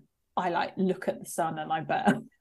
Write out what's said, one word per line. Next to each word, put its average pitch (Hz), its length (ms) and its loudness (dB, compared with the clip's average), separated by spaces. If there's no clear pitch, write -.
I, 180 140 0
like, - 280 0
look 185 300 0
at 185 120 -2
the 180 100 -12
sun 165 280 0
and 156 160 -6
I 160 80 0
burn. - 480 2